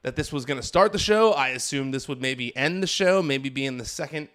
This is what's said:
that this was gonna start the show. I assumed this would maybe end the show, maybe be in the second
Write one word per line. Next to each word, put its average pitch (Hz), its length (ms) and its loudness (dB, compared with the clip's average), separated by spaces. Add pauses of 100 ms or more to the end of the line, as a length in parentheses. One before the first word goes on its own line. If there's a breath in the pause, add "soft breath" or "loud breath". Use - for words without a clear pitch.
that 131 140 -6
this 151 180 -4
was 143 100 -4
gonna 131 200 -4
start 202 280 4
the 208 60 -4
show. 214 360 4
I 135 160 2
assumed 135 440 -2
this 131 140 -4
would 131 160 -6
maybe 127 340 -2
end 165 240 0
the 185 60 -2
show, 190 340 4
maybe 135 280 0
be 135 180 -4
in 127 100 -6
the 120 80 -8
second 151 500 -8